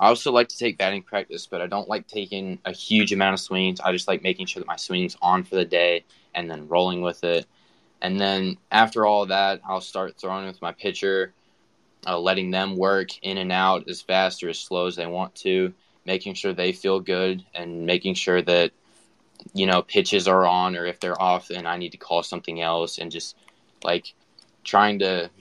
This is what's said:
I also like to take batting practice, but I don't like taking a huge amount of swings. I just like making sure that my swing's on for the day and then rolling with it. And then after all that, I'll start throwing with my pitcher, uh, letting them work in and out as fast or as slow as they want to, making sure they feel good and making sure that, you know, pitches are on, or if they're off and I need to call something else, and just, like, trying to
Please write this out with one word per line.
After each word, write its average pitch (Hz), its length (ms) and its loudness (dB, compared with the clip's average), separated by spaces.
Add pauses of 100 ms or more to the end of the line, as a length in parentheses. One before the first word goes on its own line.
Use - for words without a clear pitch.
I 101 80 8
also 120 240 4
like 120 160 6
to - 100 -14
take 117 200 -2
batting 95 240 0
practice, 92 440 -6
but 90 140 -8
I 90 60 -4
don't 101 220 -6
like 104 200 -6
taking 98 560 -6
a 90 80 -6
huge 107 400 2
amount 95 220 4
of 95 60 -4
swings. 92 380 -2
I 92 140 0
just 92 160 -4
like 92 140 0
making 92 240 -2
sure - 140 -8
that - 60 -12
my 85 100 -8
swing's 92 440 -4
on 90 240 2
for 190 100 -8
the 180 120 0
day 87 380 2 (300)
and 85 160 -6
then 76 160 -12
rolling 90 360 0
with 87 200 -4
it. 85 240 0 (560)
And 95 180 -2
then 95 380 -2 (120)
after 110 360 4
all 104 200 2
that, 98 400 0
I'll 95 140 -4
start 95 360 -8
throwing 95 300 -6
with 92 140 -12
my 87 120 -6
pitcher, 95 600 -2 (720)
uh, 87 120 0
letting 92 320 0
them 95 260 -2
work 95 460 0
in 98 160 -6
and 92 140 -4
out 95 360 2
as 90 140 -12
fast 92 400 0
or 87 60 -6
as 82 100 -6
slow 90 280 -2
as 87 100 -4
they 85 100 -6
want 90 300 -6
to, 92 360 0 (320)
making 95 300 -4
sure 95 180 -4
they 90 200 0
feel 95 280 0
good 92 440 -2 (100)
and 85 320 -8
making 90 280 0
sure 90 280 2
that, 85 300 4 (840)
you 190 120 0
know, 90 160 4
pitches 95 440 0
are 92 200 6
on, 90 300 2
or 87 80 -4
if 87 160 -6
they're 90 200 -4
off 90 300 2
and 87 180 -6
I 87 80 -2
need 87 160 -8
to - 60 -18
call 85 240 0
something 85 380 -8
else, 85 380 -2
and 82 120 -8
just, 82 260 -12 (480)
like, - 300 -2 (500)
trying 104 340 4
to 92 320 0 (100)